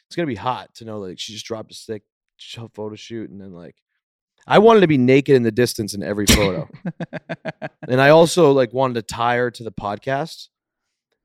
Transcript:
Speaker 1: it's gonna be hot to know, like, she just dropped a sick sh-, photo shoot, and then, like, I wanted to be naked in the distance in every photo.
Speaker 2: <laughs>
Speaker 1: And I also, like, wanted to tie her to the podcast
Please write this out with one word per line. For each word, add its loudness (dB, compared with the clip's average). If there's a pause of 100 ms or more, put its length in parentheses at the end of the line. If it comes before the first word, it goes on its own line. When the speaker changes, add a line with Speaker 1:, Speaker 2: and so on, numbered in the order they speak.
Speaker 1:
it's -14
gonna -4
be -6
hot -8
to -20
know, -12
like, -12
she -14
just -16
dropped -14
a -20
sick -14 (340)
sh-, -20 (160)
photo -12
shoot, -14
and -20
then, -20
like, -20 (680)
I 4
wanted 6
to 4
be 4
naked 4
in 4
the 0
distance -4
in -10
every -4
photo. 0
Speaker 2:
<laughs> -20 (1120)
Speaker 1:
And 0
I 6
also, 6
like, 0
wanted -2
to -6
tie -4
her -2
to -18
the -14
podcast -8 (760)